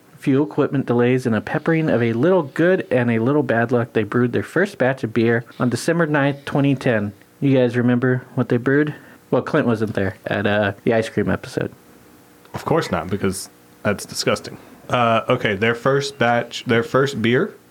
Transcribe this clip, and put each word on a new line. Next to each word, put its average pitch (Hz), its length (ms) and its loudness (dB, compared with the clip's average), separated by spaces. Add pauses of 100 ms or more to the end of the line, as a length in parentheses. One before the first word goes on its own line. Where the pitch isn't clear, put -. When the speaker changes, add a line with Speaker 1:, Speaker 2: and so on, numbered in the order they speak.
(180)
Speaker 1:
few 139 260 0
equipment 139 420 -2
delays, 123 400 2
and 113 100 0
a 104 60 0
peppering 160 480 -2
of 117 140 2
a 117 100 0
little 170 300 2
good 165 480 0
and 120 200 2
a 113 80 2
little 139 240 2
bad 117 280 0
luck, 120 220 0
they 113 100 2
brewed 123 280 0
their 117 120 -2
first 196 340 -2
batch 131 260 0
of 110 100 -6
beer 117 300 2 (160)
on 127 100 0
December 165 360 0
ninth, 143 400 0
twenty 139 300 0
ten. 107 360 0 (300)
You 135 160 4
guys 123 180 2
remember 123 460 2 (140)
what 123 120 0
they 127 100 2
brewed? 139 360 0 (380)
Well, 131 100 2
Clint 143 260 0
wasn't 110 280 0
there 95 200 -2 (120)
at, 104 200 -2
uh, 104 260 2 (120)
the 120 80 2
ice 113 160 0
cream 101 200 -2
episode. - 420 -6 (840)
Speaker 2:
Of - 100 -12
course - 280 -2
not, 85 180 -4
because 95 400 -4 (340)
that's 101 220 -2
disgusting. - 520 -4 (320)
Uh, 117 380 2
okay, 120 280 0
their 113 200 2
first 139 440 -2
batch, 120 460 0
their 117 180 2
first 131 380 0
beer? 123 340 0 (160)